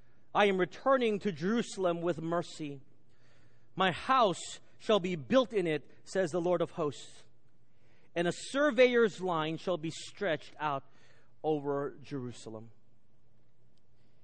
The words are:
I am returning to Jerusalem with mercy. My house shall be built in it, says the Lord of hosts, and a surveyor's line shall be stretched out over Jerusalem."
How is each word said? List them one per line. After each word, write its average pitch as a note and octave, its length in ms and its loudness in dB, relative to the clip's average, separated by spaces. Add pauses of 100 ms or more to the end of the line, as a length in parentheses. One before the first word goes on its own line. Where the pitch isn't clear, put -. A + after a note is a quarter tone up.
(340)
I G#3 120 8
am F#3+ 100 4
returning A3 640 4
to G#3 120 0
Jerusalem F3+ 680 0
with E3+ 220 0
mercy. D#3+ 580 -4 (960)
My F#3 140 4
house A3 680 4 (180)
shall G#3+ 200 4
be F3+ 160 0
built G#3 380 4
in F#3+ 140 2
it, D3+ 200 0 (180)
says F#3+ 260 2
the F3+ 100 2
Lord E3+ 220 4
of E3 80 0
hosts, - 520 -4 (920)
and F3 120 2
a E3+ 60 2
surveyor's B3 880 4
line D#3+ 380 0
shall F3+ 180 -2
be D#3+ 140 -4
stretched - 680 -4
out D3 260 -2 (580)
over C#3+ 600 0
Jerusalem." A2+ 680 -10 (1500)